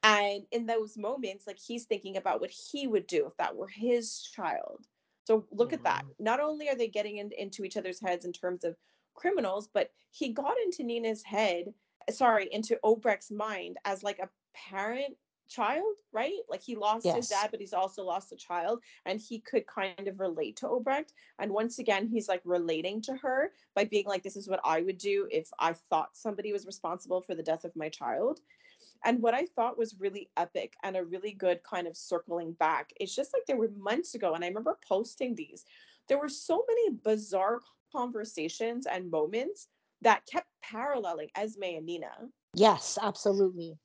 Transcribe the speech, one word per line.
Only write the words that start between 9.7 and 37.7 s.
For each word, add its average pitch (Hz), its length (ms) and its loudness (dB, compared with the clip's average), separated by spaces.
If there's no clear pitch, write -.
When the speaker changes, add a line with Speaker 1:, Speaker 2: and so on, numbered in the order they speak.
Speaker 1:
he 269 200 -4
got 277 320 0
into 359 200 -2
Nina's 233 400 -2
head, 202 500 0
sorry, 226 420 4
into 220 320 0
Obrecht's 220 480 4
mind 202 540 -4
as, 196 180 -2
like, 202 160 -2
a 196 100 -6
parent 233 640 -6
child, 311 480 0
right? 285 340 -2
Like, 185 140 -6
he 240 140 -6
lost 220 360 2
his 233 140 2
Speaker 2:
Yes. - 40 -6
Speaker 1:
dad, 208 220 2
but 220 80 -6
he's 196 140 -8
also 190 300 0
lost 185 280 -4
a 175 60 -14
child, 180 440 -2
and 196 140 -2
he 220 220 -10
could - 260 0
kind 196 400 -4
of 196 120 -8
relate 165 380 -2
to - 100 -6
Obrecht. 262 440 0
And 208 120 -2
once 220 280 0
again, 208 280 2
he's, 220 220 0
like, 180 160 2
relating 175 560 0
to 262 160 -6
her 269 340 0
by 202 120 4
being 208 200 2
like, 190 180 -2
"This 190 140 -8
is 202 100 -12
what 190 160 0
I 160 180 4
would 185 180 0
do 202 320 0
if 160 180 -2
I 165 140 4
thought - 420 -2
somebody 208 380 -6
was 190 120 -4
responsible 180 560 -4
for 185 140 -6
the 160 80 -6
death 160 220 -2
of 165 100 -8
my 160 140 -4
child." 156 520 -2
And 233 180 4
what 233 120 6
I 277 120 2
thought 247 320 0
was 220 220 -2
really 196 380 -4
epic - 460 -2
and 190 140 -4
a 180 80 0
really 185 280 -6
good 180 300 2
kind 175 240 -4
of 170 100 -10
circling 170 560 -4
back, 156 460 2
it's 196 160 -4
just, - 180 -2
like, 539 120 0
there 269 120 0
were 226 140 2
months 208 440 -2
ago, 190 180 0
and 170 100 -2
I 175 40 -2
remember 226 400 -2
posting 226 480 0
these, - 300 -14
there 277 120 4
were 294 100 -2
so 349 380 0
many 453 240 4
bizarre 214 680 0